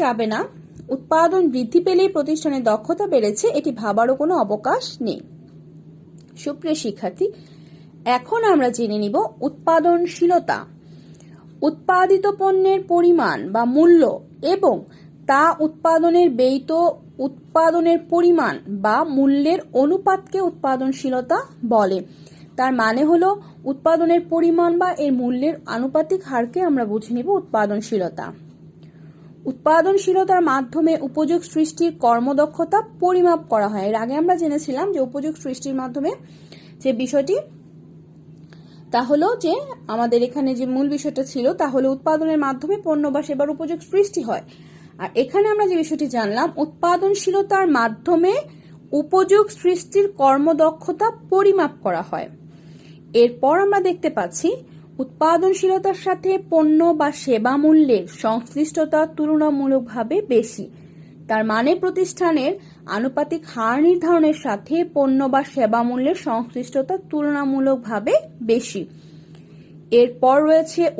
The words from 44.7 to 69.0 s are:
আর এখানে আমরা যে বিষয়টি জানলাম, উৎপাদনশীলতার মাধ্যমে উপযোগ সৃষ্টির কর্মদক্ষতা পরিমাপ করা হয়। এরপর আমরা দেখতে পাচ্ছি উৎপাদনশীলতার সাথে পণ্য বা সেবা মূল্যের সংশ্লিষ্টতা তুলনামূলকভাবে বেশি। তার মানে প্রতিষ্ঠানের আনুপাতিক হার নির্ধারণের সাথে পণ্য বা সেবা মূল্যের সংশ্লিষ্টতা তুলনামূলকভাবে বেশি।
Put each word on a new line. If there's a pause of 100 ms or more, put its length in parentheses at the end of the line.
আর (140)
এখানে
আমরা
যে
বিষয়টি
জানলাম, (160)
উৎপাদনশীলতার (120)
মাধ্যমে (680)
উপযোগ (160)
সৃষ্টির (160)
কর্মদক্ষতা (240)
পরিমাপ (120)
করা
হয়। (960)
এরপর (100)
আমরা (100)
দেখতে
পাচ্ছি (540)
উৎপাদনশীলতার
সাথে (180)
পণ্য (200)
বা (140)
সেবা
মূল্যের (180)
সংশ্লিষ্টতা (160)
তুলনামূলকভাবে (160)
বেশি। (600)
তার
মানে (120)
প্রতিষ্ঠানের (420)
আনুপাতিক (100)
হার (100)
নির্ধারণের
সাথে (180)
পণ্য (140)
বা (120)
সেবা
মূল্যের (100)
সংশ্লিষ্টতা (140)
তুলনামূলকভাবে (360)
বেশি। (1200)